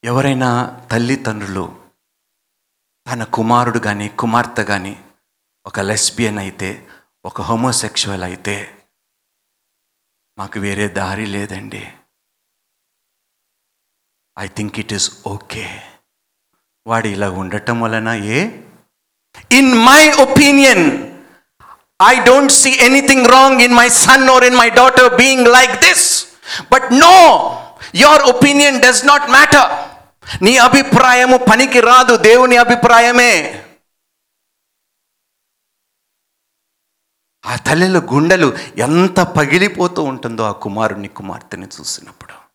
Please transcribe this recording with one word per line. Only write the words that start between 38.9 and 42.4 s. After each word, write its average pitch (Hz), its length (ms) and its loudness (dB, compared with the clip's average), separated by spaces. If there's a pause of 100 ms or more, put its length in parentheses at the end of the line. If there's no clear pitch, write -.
పగిలిపోతూ 175 840 -2
ఉంటుందో 117 400 -10
ఆ 107 80 -4
కుమారుణ్ణి 101 560 -8
కుమార్తెని 95 600 -18
చూసినప్పుడు. - 640 -20 (220)